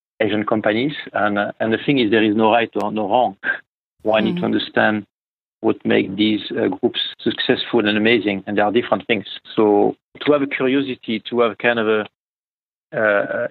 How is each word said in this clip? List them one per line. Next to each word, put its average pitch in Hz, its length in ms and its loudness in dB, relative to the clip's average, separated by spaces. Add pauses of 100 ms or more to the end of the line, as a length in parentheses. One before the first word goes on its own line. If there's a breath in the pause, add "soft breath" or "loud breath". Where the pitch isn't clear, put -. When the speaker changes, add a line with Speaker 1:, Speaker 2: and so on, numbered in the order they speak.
(200)
Speaker 1:
Asian 107 240 0
companies. 113 500 0 (180)
And, 104 260 0
uh, 104 220 -2
and 113 120 0
the 110 120 0
thing 143 140 2
is, 110 120 2
there 110 140 4
is 104 100 2
no 110 160 4
right 117 200 2 (120)
or 104 80 -4
no 107 180 -4
wrong. 113 280 0 (340 loud breath)
<laughs> - 320 -20
One 107 220 2
need 113 120 -2
to 175 60 -4
Speaker 2:
Mm. 113 40 -2
Speaker 1:
understand 110 600 0 (540)
what 110 240 -2
make 107 320 0
these, 107 240 2 (120)
uh, 110 160 -2
groups 98 320 -2 (200)
successful - 680 0
and 107 100 0
amazing, 104 500 2
and 104 100 -2
there 101 80 2
are 104 80 0
different 113 340 0
things. 107 200 -2 (280)
So 104 420 4 (280)
to 143 80 4
have 147 100 2
a 139 40 -2
curiosity, 127 840 -2
to 120 100 0
have 113 180 2
kind 120 200 0
of 110 100 0
a, - 1080 -6
uh, 110 540 0